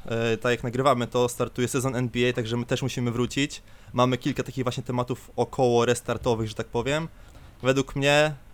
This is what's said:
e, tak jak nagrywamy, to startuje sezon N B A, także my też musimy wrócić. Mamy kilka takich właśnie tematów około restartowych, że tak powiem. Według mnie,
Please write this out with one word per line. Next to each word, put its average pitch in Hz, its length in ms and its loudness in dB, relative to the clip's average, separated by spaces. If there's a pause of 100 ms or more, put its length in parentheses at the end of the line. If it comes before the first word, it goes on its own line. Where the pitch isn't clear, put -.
e, 117 300 0
tak 123 140 0
jak 117 120 0
nagrywamy, 123 440 2
to 123 220 2
startuje 120 400 -2
sezon 131 280 -2
N 123 120 0
B 120 120 -2 (100)
A, - 20 0
także 117 240 -2
my 120 100 -2
też - 160 -2
musimy 123 280 -2
wrócić. 120 520 -2 (300)
Mamy 123 260 2
kilka 131 240 -2
takich 131 220 -4
właśnie 123 180 -4
tematów 123 540 -4
około 120 480 2
restartowych, 117 640 0
że 107 60 -10
tak 110 120 -8
powiem. 139 420 -2 (540)
Według 135 340 2
mnie, 147 380 4 (200)